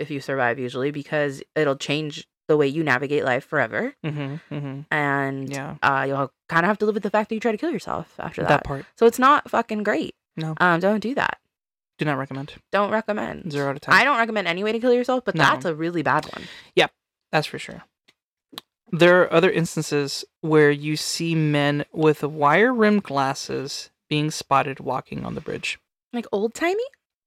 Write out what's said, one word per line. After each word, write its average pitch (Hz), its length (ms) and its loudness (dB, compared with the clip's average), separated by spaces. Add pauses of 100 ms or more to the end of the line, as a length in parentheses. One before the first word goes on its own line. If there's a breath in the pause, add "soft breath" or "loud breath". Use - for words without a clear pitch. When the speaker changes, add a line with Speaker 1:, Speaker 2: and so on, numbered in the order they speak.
Speaker 1:
if 147 100 -8
you 143 80 -6
survive, 131 400 0
usually, 131 320 -4
because 147 500 -4 (140)
it'll 143 220 0
change 151 500 -6 (220)
the 151 80 6
way 147 100 4
you 151 160 -2
navigate 139 400 0
life 127 220 0
forever. 135 500 -2 (100)
Speaker 2:
Mm-hmm, 147 480 -8
mm-hmm. 139 260 -8 (120)
Speaker 1:
And, 139 580 -2
Speaker 2:
Yeah. 139 320 -10
Speaker 1:
uh, 135 240 2
you'll 135 280 -2 (160)
kinda 165 180 2
have 208 120 0
to 208 60 0
live 208 100 2
with 208 80 -4
the 208 60 -4
fact 214 200 0
that 226 60 -4
you 220 60 -4
try 240 120 0
to 208 40 -4
kill 339 140 -4
yourself 170 480 -6
after - 220 -8
Speaker 2:
That - 80 0
Speaker 1:
that. 143 160 4
Speaker 2:
part. 139 200 -8 (120)
Speaker 1:
So 233 80 6
it's 233 140 4
not 277 300 4
fucking 214 340 -2
great. 226 320 -2 (200)
Speaker 2:
No. 160 240 -6
Speaker 1:
Um, 170 220 4
don't 208 180 2
do 226 160 -4
that. - 240 0 (600)
Speaker 2:
Do 151 60 -2
not 147 120 0
recommend. 135 380 -8 (160)
Speaker 1:
Don't 196 200 2
recommend. 208 600 -4
Speaker 2:
Zero 143 180 -2
out 135 60 -2
of - 60 -12
ten. - 120 2
Speaker 1:
I 202 100 8
don't 269 140 2
recommend 220 300 -2
any 175 160 -2
way 214 80 0
to 226 80 -2
kill 247 140 2
yourself, 247 300 0
but 190 120 -2
Speaker 2:
No. 156 80 4
Speaker 1:
that's 139 220 2
a 165 100 -2
really 165 260 -4
bad 139 320 0
one. - 100 -14 (320 loud breath)
Speaker 2:
Yep, 165 160 4 (400)
that's 156 140 2
for - 140 -10
sure. - 240 -14 (1080)
There 175 300 6
are - 100 2
other 170 200 4
instances 151 760 -2 (160)
where 151 300 6
you 151 240 -2
see 165 400 -2
men 147 580 2
with 156 300 2
wire-rimmed 202 800 2
glasses 135 880 -4 (180)
being 151 220 0
spotted 135 480 -2
walking 131 440 -6
on 117 120 -8
the - 60 -8
bridge. - 360 -8 (340)
Speaker 1:
Like 240 200 -6
old-timey? 311 500 -2 (460)